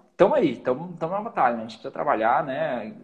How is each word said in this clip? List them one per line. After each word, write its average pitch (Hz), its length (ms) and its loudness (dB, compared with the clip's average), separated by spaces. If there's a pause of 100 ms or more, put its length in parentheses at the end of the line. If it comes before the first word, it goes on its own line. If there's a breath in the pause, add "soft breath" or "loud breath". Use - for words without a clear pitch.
(160)
tamo 208 180 6
aí, 165 220 2
tamo, 156 420 -4
tamo 165 160 -4
na 202 60 -4
batalha, 147 360 0
né, 113 40 -6
a 110 60 -8
gente 113 120 -14
precisa - 120 -10
trabalhar, 139 540 2
né, 131 600 -6